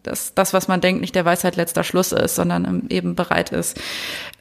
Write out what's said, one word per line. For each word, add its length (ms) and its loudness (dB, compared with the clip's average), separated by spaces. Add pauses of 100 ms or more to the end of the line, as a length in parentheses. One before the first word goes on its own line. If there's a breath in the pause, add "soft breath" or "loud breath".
dass 300 -6
das, 180 2
was 160 2
man 140 2
denkt, 180 4
nicht 160 -6
der 100 2
Weisheit 300 2
letzter 300 0
Schluss 260 0
ist, 240 2
sondern, 300 2
ähm, 240 -2
eben 260 0
bereit 360 0
ist, 280 -4 (600 loud breath)